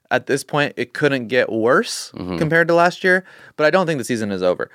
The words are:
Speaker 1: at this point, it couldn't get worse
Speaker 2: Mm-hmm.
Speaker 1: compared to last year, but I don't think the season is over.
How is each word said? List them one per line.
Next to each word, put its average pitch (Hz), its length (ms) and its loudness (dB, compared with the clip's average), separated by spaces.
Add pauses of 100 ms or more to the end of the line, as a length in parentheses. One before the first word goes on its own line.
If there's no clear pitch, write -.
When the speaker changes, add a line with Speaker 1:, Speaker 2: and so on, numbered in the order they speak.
(100)
Speaker 1:
at 123 160 -2
this 139 180 -4
point, 143 320 -2
it 120 160 -6
couldn't 135 360 -2
get 123 220 2
worse 123 640 0
Speaker 2:
Mm-hmm. 90 220 -6
Speaker 1:
compared 165 320 2
to 170 60 4
last 170 280 2
year, 185 220 2 (320)
but 151 100 2
I 151 40 4
don't 180 160 2
think 156 120 -2
the 113 60 -6
season 110 260 -4
is 92 140 -4
over. - 300 0